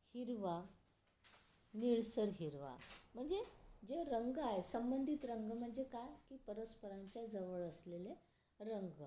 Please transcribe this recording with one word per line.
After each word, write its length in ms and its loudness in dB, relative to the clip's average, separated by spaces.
हिरवा, 460 2
निळसर 600 6
हिरवा. 420 -4
म्हणजे 280 0
जे 160 0
रंग 340 2
आहे, 240 4
संबंधित 640 2
रंग 260 -2
म्हणजे 320 -2
काय 240 -6
की 80 -12
परस्परांच्या 760 -6
जवळ 380 -2
असलेले 500 -4
रंग 460 -4